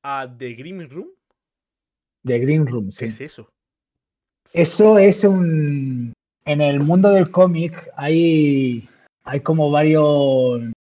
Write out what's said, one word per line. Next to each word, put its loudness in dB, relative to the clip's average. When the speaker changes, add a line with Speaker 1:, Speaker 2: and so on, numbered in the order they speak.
Speaker 1:
a -10
The -12
Green -18
Room? -16
Speaker 2:
The -2
Green 0
Room, -8
Speaker 1:
¿Qué -14
Speaker 2:
sí. -16
Speaker 1:
es -20
eso? -20
Speaker 2:
Eso 4
es 4
un, -2
en -4
el 0
mundo 4
del 2
cómic 0
hay, 0
hay -6
como 0
varios 2